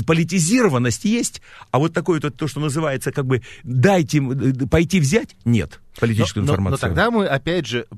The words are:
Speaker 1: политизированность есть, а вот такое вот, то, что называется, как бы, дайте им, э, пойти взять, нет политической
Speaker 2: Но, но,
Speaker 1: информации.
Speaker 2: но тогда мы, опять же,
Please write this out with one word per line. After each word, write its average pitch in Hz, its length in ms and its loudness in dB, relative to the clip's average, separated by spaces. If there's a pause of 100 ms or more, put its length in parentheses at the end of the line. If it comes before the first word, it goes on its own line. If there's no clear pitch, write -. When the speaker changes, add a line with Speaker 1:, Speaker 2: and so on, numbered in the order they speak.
Speaker 1:
политизированность 165 1000 2
есть, 226 360 -2 (300)
а 127 80 0
вот 165 140 0
такое 170 280 0
вот, 147 160 -6
то, 156 120 -4
что - 100 -8
называется, 143 540 -2
как 139 140 -4
бы, 127 160 0 (200)
дайте 151 540 2
им, 135 160 0
э, 131 340 -2
пойти 170 320 2
взять, 165 460 0
нет 110 360 0 (200)
политической 110 400 0
Speaker 2:
Но, 95 60 0
но, - 80 2
Speaker 1:
информации. 95 180 0
Speaker 2:
но 131 160 -2
тогда 180 240 0
мы, 208 140 0
опять 156 400 -2
же, 117 200 -4 (120)